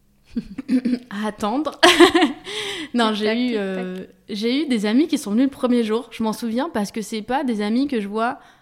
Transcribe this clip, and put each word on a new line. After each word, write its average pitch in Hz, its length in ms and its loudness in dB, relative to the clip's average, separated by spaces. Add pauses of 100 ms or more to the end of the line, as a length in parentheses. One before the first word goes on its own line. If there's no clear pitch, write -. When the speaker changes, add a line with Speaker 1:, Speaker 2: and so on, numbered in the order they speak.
(360)
Speaker 1:
<laughs> 247 40 -4 (720)
à 208 180 -4
attendre. 240 560 -4
<laughs> 349 60 10 (1000)
Non, 233 180 2
Speaker 2:
Tic, 208 80 -2
Speaker 1:
j'ai 214 80 -2
Speaker 2:
tac, 220 120 0
Speaker 1:
eu, 247 80 0
Speaker 2:
tic, 240 80 0
tac. 214 60 -2
Speaker 1:
euh, 185 460 -6 (240)
j'ai 233 320 0
eu 320 40 -4
des 226 180 0
amis 240 220 4
qui 302 100 -2
sont - 140 -4
venus 233 140 4
le 269 60 2
premier 240 340 0
jour. 220 260 -4
Je - 140 -6
m'en 220 80 0
souviens 233 360 -4
parce 208 220 -4
que 220 120 -6
c'est 214 200 -8
pas 262 220 -2
des 233 180 -2
amis 226 240 0
que 262 140 -2
je 202 80 -6
vois 226 320 -4 (220)